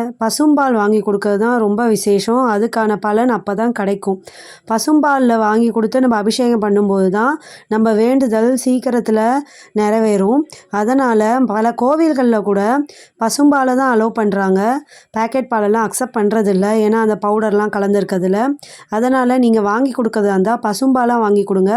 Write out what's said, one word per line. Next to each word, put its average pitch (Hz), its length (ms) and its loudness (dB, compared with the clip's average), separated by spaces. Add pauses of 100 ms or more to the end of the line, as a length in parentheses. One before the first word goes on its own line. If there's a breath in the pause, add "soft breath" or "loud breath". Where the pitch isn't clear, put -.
(180)
பசும்பால் 277 560 0
வாங்கி 208 280 2
கொடுக்கறது 202 360 -2
தான் 240 200 0
ரொம்ப 208 300 0
விசேஷம். 208 600 0
அதுக்கான 220 520 -2
பலன் 220 340 0
அப்பதான் 214 400 -2
கிடைக்கும். 196 460 -4 (460 loud breath)
பசும்பால்ல 269 720 2
வாங்கி 220 320 2
கொடுத்து 226 300 0
நம்ம 247 160 2
அபிஷேகம் 220 480 0
பண்ணும்போது 202 460 2
தான் 226 240 0 (340 loud breath)
நம்ம 220 260 0
வேண்டுதல் 233 640 2
சீக்கிரத்துல 240 640 -2 (540 loud breath)
நிறைவேறும். 214 640 2 (300 loud breath)
அதனால 233 500 0 (240)
பல 220 220 -2 (100)
கோவில்கள்ல 262 640 0
கூட 196 180 0 (580 loud breath)
பசும்பாலை 262 580 2
தான் 262 140 0
அலோவ் 220 220 0
பண்றாங்க. 196 480 0 (520 loud breath)
பாக்கெட் 233 360 -4
பாலெல்லாம் 214 380 0
அக்செப்ட் 247 300 -6
பண்றதில்ல, 202 500 0 (120)
ஏன்னா 214 220 2
அந்த 214 160 0
பவுடர்லாம் 208 560 0
கலந்துருக்கிறதுல. 196 640 0 (520 loud breath)
அதனால 254 480 0
நீங்க 226 220 2
வாங்கி 226 320 0
கொடுக்கறதா 220 400 -2
இருந்தா 190 280 0
பசும்பாலா 240 580 0
வாங்கி 208 260 2
கொடுங்க. 196 320 0